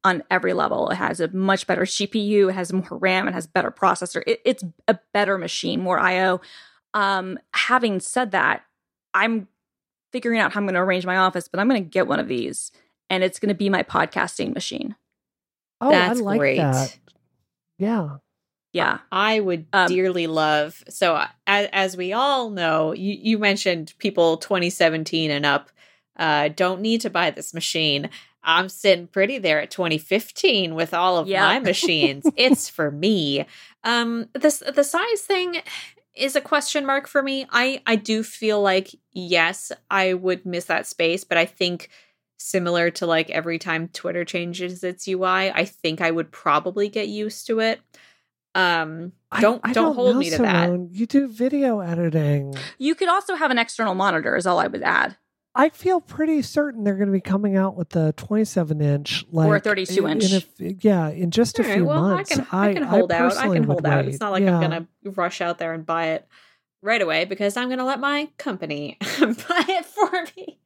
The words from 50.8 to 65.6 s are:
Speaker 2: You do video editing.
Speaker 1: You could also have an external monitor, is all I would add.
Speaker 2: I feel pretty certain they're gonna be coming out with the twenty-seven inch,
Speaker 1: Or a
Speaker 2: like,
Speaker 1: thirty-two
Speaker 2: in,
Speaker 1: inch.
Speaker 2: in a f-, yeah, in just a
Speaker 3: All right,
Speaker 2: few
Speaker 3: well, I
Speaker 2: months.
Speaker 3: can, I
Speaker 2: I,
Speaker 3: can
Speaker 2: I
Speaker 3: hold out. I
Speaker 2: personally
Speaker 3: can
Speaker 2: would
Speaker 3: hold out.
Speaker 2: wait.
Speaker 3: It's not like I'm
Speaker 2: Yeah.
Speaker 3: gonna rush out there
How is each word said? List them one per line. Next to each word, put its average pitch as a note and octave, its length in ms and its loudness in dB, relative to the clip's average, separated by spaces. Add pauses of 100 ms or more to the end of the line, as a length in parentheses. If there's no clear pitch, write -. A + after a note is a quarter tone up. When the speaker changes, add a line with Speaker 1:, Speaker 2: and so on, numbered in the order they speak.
Speaker 2:
You G#3 140 -2
do C#4 220 2
video B3 540 0
editing. D3+ 760 0 (220)
Speaker 1:
You D4 180 0
could F4+ 140 -2
also F#4+ 260 0
have D4 160 0
an A#3+ 60 2
external A3 380 -2
monitor, F#3+ 420 0
is F3 100 -2
all F3 120 4
I F3 80 2
would - 160 -6
add. - 340 2 (400)
Speaker 2:
I D4+ 120 6
feel F4+ 320 0
pretty D#4 400 0
certain C#4 420 -2
they're G3+ 140 2
gonna G3+ 160 2
be F#3+ 80 4
coming G3 340 2
out F#3+ 220 2
with F3 140 -6
the D#3 260 2
twenty-seven F3 640 0
inch, C#3+ 500 0
Speaker 1:
Or D#3+ 140 4
a - 60 8
Speaker 2:
like, D#3 120 4
Speaker 1:
thirty-two F#3+ 420 2
Speaker 2:
in, G#3+ 160 0
Speaker 1:
inch. G3+ 40 4
Speaker 2:
in F#3 80 4
a F#3+ 40 4 (340)
f-, G3 120 -6
yeah, F3+ 260 4
in E3+ 220 -2
just A#3 280 2
a G#3+ 40 2
Speaker 3:
All - 60 0
right, G3+ 60 2
Speaker 2:
few F3+ 100 4
Speaker 3:
well, D#3 200 2
I G3 100 4
Speaker 2:
months. F#4+ 180 -2
Speaker 3:
can, C4+ 180 0
I G3 180 2
Speaker 2:
I, G3+ 40 2
Speaker 3:
can D4+ 100 0
Speaker 2:
I B3+ 40 -2
Speaker 3:
hold F#3+ 260 4
out. E3+ 80 2
I E3+ 80 4
Speaker 2:
personally - 300 0
Speaker 3:
can D3 80 2
Speaker 2:
would C#3+ 60 2
Speaker 3:
hold D#3 120 -2
out. C#3 200 2
Speaker 2:
wait. C3 80 -4
Speaker 3:
It's C#3+ 60 -8
not G#3 140 -4
like F#3 100 2
I'm F#3+ 40 4
Speaker 2:
Yeah. F3 140 4
Speaker 3:
gonna E3+ 260 -2 (180)
rush F3+ 340 -4
out E3+ 180 -4
there E3 160 -6